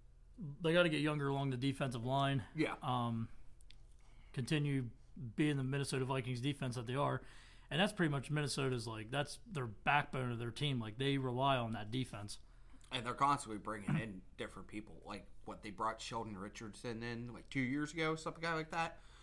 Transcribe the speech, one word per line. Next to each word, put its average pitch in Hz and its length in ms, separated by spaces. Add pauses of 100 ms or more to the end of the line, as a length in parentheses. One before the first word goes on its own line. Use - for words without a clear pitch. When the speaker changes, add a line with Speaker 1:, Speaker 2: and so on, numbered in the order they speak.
(600)
Speaker 1:
they 165 120
gotta 175 160
get 151 100
younger 147 300
along 139 220
the 127 60
defensive 131 460
line. 139 400 (120)
Speaker 2:
Yeah. 156 180 (100)
Speaker 1:
Um, 120 460 (1040)
continue 143 520 (520)
being 151 180
the 135 80
Minnesota 135 400
Vikings 127 380
defense 135 340
that 123 100
they 123 100
are. 131 260 (500)
And 143 80
that's 202 140
pretty 165 180
much 139 180
Minnesota's, 135 560
like, 110 260
that's 143 280 (100)
their 139 160
backbone 139 680
of 117 80
their 120 120
team. 139 280
Like, 107 180
they 139 200
rely 131 400
on 113 160
that 107 160
defense. 113 480 (540)
Speaker 2:
And 123 140
they're 123 80
constantly 135 440
bringing 107 440
in 101 200 (160)
different 101 300
people. 107 280 (100)
Like, 101 200 (200)
what, - 180
they 107 80
brought 110 280
Sheldon 110 380
Richardson 110 680
in, 120 300
like, - 160
two 139 100
years 143 340
ago, 160 220
something 160 280
like 160 280
that. 165 280 (240)